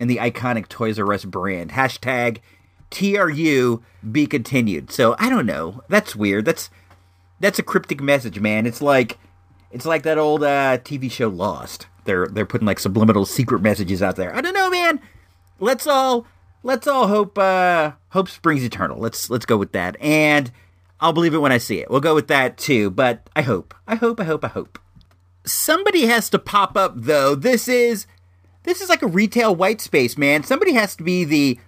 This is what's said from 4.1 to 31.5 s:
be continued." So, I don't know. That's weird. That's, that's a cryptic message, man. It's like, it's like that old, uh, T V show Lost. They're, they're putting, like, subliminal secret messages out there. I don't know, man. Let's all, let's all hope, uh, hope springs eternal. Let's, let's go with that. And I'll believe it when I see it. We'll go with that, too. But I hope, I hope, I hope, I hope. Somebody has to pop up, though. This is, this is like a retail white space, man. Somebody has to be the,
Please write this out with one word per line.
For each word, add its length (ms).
be 160
continued." 640
So, 280
I 100
don't 180
know. 420
That's 280
weird. 280
That's, 260
that's 180
a 40
cryptic 380
message, 400
man. 260
It's 140
like, 380
it's 160
like 180
that 140
old, 240
uh, 360
T 180
V 120
show 200
Lost. 580
They're, 240
they're 180
putting, 220
like, 100
subliminal 480
secret 360
messages 380
out 140
there. 180
I 80
don't 140
know, 160
man. 300
Let's 300
all, 360
let's 240
all 220
hope, 280
uh, 580
hope 180
springs 340
eternal. 380
Let's, 280
let's 160
go 120
with 160
that. 280
And 520
I'll 120
believe 220
it 60
when 100
I 80
see 220
it. 100
We'll 80
go 160
with 140
that, 300
too. 320
But 440
I 80
hope, 320
I 80
hope, 240
I 40
hope, 200
I 40
hope. 300
Somebody 640
has 240
to 80
pop 380
up, 180
though. 400
This 320
is, 400
this 180
is 80
like 140
a 60
retail 480
white 240
space, 360
man. 280
Somebody 300
has 200
to 80
be 220
the, 440